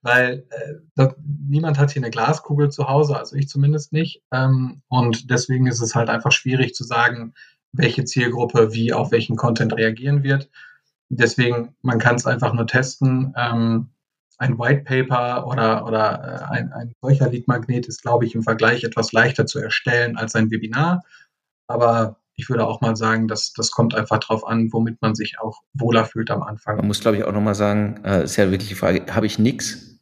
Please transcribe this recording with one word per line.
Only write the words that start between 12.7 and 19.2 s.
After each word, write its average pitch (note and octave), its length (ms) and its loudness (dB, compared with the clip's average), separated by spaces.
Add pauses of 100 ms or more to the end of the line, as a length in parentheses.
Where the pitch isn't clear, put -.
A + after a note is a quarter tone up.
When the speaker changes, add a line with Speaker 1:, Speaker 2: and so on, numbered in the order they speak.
Speaker 1:
Ähm, A2+ 520 0 (500)
ein A#2+ 200 0
White C#3 240 2
Paper B2 640 -2
oder, A2+ 380 0
oder, - 640 -2
äh, - 40 -6
ein, - 200 -4
ein A#2 280 -12
solcher C3+ 280 2
Lead-Magnet A#2+ 580 -2
ist, - 140 -14
glaube A#2 240 2
ich, A2 100 -4
im A2+ 80 -2
Vergleich A2+ 400 0
etwas A2+ 280 -4
leichter A#2 340 2